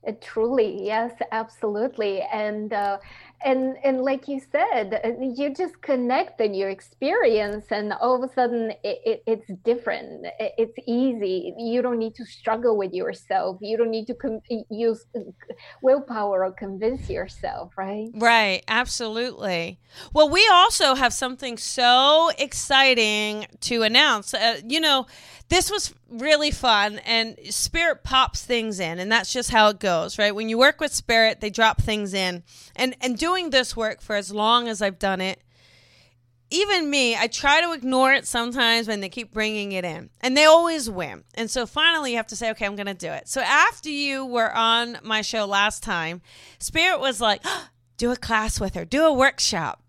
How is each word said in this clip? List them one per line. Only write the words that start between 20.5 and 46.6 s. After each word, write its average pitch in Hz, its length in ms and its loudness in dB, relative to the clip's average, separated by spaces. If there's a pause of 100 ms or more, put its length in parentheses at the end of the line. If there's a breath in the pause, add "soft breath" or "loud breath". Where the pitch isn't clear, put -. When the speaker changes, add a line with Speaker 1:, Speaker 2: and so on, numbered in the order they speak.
Speaker 2:
also 359 440 6
have 254 180 2
something 254 460 -8
so 269 800 4
exciting 220 1080 2 (160)
to 233 200 -2
announce. 226 500 2
Uh, 220 340 0
you 277 140 -2
know, 285 260 2 (420 loud breath)
this 359 220 2
was - 240 -6 (160)
really 294 400 2
fun, 208 500 0
and 226 360 -2 (140)
Spirit 330 520 -2
pops 262 400 0
things 220 380 -2
in, 170 180 -4
and 196 140 -2
that's 226 200 0
just 247 180 -4
how 220 180 6
it 208 100 0
goes, 175 400 0
right? 208 160 2
When 220 140 -6
you 226 100 0
work 277 220 6
with 294 120 -2
Spirit, 226 480 2
they 214 100 -4
drop 220 300 2
things 208 340 -2
in. 180 280 -2 (320 loud breath)
And, 254 260 -2
and 247 160 -2
doing 349 340 -2
this 254 260 0
work 220 240 -4
for 208 160 -6
as 196 160 -6
long 226 340 2
as 214 160 -4
I've 196 160 -2
done 190 220 -2
it, 185 200 -4 (1120 soft breath)
even 359 400 0
me, 254 260 2
I 220 120 0
try 294 320 2
to 339 120 0
ignore 262 400 2
it 277 140 2
sometimes 233 600 0
when 214 120 -4
they 196 80 -8
keep 226 240 -12
bringing 214 380 -4
it 185 140 -4
in. 170 260 -10 (100)
And 254 160 0
they 302 80 6
always 320 460 6
win. 143 320 -8 (120)
And 220 140 -6
so 247 160 -2
finally 302 460 0
you 233 60 -2
have 226 120 -4
to 214 80 -12
say, 226 140 -4
"Okay, 214 160 -6
I'm 202 100 -4
gonna 202 180 -6
do 170 160 -8
it." 147 180 -10
So 269 120 -4
after 294 480 2
you 277 380 -4
were 240 260 0
on 226 500 0
my 214 200 -2
show 214 220 -2
last 202 380 0
time, 175 400 -4 (360 loud breath)
Spirit 339 420 0